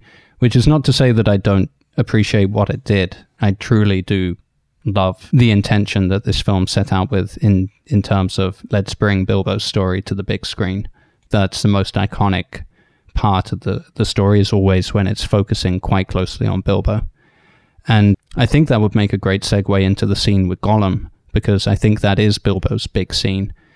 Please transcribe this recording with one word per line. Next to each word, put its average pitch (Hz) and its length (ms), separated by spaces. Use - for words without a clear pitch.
which 120 160
is 123 120
not 151 180
to 135 80
say 127 180
that 110 160
I 104 100
don't 98 340
appreciate 104 540
what 104 180
it 110 140
did. 98 340
I 101 120
truly 101 500
do 92 340
love 95 480
the 120 160
intention 101 600
that 98 140
this - 180
film 95 260
set - 260
out 185 160
with 98 280
in, 95 320
in 101 160
terms 95 340
of 92 320
let's 101 240
bring 98 320
Bilbo's 98 380
story 95 400
to - 100
the 98 100
big 98 220
screen. 98 420
That's 98 340
the - 40
most 101 280
iconic 98 680
part 98 360
of 101 100
the, - 220
the 107 100
story 101 340
is 98 140
always 95 400
when 98 140
it's 98 160
focusing 98 560
quite 95 280
closely - 380
on 95 160
Bilbo. 98 400
And 101 280
I 127 100
think 147 220
that 113 140
would 104 120
make 104 200
a 104 40
great 95 240
segue 98 400
into 98 240
the 98 100
scene 95 320
with - 140
Gollum, 101 480
because 101 340
I 104 80
think 107 260
that 101 180
is 107 180
Bilbo's 101 480
big - 280
scene. 98 400